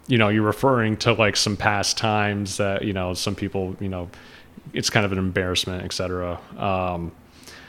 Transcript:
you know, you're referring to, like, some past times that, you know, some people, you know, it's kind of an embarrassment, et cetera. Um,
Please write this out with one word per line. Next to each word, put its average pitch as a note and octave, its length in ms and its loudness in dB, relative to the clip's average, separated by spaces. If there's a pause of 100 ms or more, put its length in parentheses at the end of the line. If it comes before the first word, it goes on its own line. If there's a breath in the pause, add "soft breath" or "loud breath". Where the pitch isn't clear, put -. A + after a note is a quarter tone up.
you B2+ 120 4
know, A2 100 6
you're G#2+ 140 4
referring A2 540 2
to, A#2 160 2
like, G#2 220 4
some G#2 220 0
past G#2 400 0
times G#2 600 0
that, G2 260 0
you G#2 100 -2
know, F#2 220 -2
some G2+ 180 -4
people, F#2+ 460 -4
you G2+ 100 -4
know, F2+ 180 -6 (680 loud breath)
it's - 180 -2
kind A2+ 120 4
of G2 80 2
an F#2+ 60 0
embarrassment, F#2 680 0
et F#2 100 -8
cetera. F2+ 440 -4 (200)
Um, F2+ 540 -2 (580 loud breath)